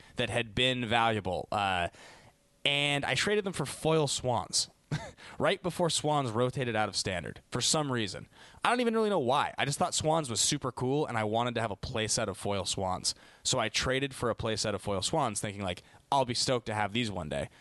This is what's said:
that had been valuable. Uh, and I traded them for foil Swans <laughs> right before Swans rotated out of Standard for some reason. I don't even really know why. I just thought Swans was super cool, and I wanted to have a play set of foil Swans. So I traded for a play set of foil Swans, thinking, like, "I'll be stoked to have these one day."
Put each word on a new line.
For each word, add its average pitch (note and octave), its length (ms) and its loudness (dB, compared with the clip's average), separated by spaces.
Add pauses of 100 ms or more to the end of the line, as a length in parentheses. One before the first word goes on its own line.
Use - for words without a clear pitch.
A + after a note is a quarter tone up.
(160)
that A#2+ 140 0
had A2+ 260 -2
been B2 300 2
valuable. A2 680 2
Uh, F#2+ 380 2 (760)
and C#3+ 400 0
I B2+ 100 0
traded G#3 280 2
them F#3+ 100 -4
for D3 120 -4
foil D#3 420 2
Swans - 640 -2 (220)
<laughs> D#3 80 -4 (400)
right F3 220 2
before F3 280 0
Swans D3 420 0
rotated B2 440 0
out G#2+ 140 2
of F#2 60 -8
Standard F2 460 -4 (100)
for B2 100 -2
some D3 300 2
reason. G#2+ 360 -4 (380)
I F3 40 4
don't B3 120 4
even A#3 140 2
really A3 140 2
know F#3+ 100 2
why. B2 380 2
I A2+ 80 2
just C#3 140 0
thought E3 140 0
Swans D#3 360 0
was G#2+ 120 0
super C3+ 300 0
cool, C3+ 340 0
and A#2 120 -2
I A2 60 2
wanted A2+ 320 0
to A2+ 60 0
have A2+ 100 0
a F#2+ 60 -6
play A2 300 -2
set A2+ 200 0
of F#2 100 -4
foil G2+ 280 -2
Swans. F#2 500 -2 (280)
So C3 160 2
I A2 100 2
traded C3+ 440 0
for A#2+ 160 -2
a G#2 60 0
play A2 220 -2
set G#2 180 0
of F#2 60 -4
foil G2 200 -2
Swans, B2+ 380 0
thinking, G2+ 240 -6
like, F2+ 200 -4 (280)
"I'll C3+ 140 4
be A#2+ 80 -2
stoked B2 320 0
to A2 80 -4
have G#2 180 0
these A#2 180 0
one F2 200 -4
day." C#2+ 200 -4 (120)